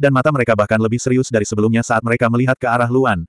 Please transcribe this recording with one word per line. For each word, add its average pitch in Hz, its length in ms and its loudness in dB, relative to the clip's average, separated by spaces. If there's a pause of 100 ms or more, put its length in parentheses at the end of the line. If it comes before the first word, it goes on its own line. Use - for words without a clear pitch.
dan 139 160 2
mata 131 160 2
mereka 117 240 0
bahkan 104 240 0
lebih 110 160 0
serius 127 320 0
dari 107 160 0
sebelumnya 113 400 0
saat 113 160 0
mereka 117 320 0
melihat 127 240 0
ke - 80 -8
arah 120 240 0
Luan, 120 400 0